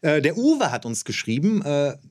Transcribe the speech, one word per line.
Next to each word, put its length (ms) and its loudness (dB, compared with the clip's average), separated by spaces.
Äh, 180 2
der 160 0
Uwe 360 2
hat 120 -6
uns 220 -8
geschrieben, 560 0
äh, 320 0